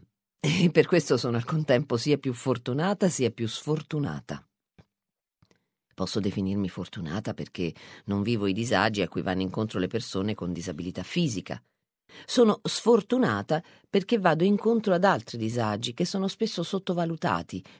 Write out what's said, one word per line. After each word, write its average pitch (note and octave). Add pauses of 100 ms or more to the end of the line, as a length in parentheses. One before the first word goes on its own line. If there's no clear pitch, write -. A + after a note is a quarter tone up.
(380)
e E3+
per D#3
questo D#3
sono A#2+
al A#2
contempo C3
sia D3
più C3
fortunata C#3
sia B2+
più A2+
sfortunata. C#3+ (1600)
Posso F#2+
definirmi G2
fortunata F#2
perché E2 (300)
non G2+
vivo G#2
i G2
disagi G#2+
a F2
cui F2+
vanno F#2
incontro F#2+
le F#2
persone G#2
con F2+
disabilità F2
fisica. B2 (680)
Sono A3+
sfortunata F3 (240)
perché G3+
vado E3+
incontro G#3
ad F3
altri C3+
disagi A2+
che F3+
sono F#3+
spesso G#3+
sottovalutati, E3 (160)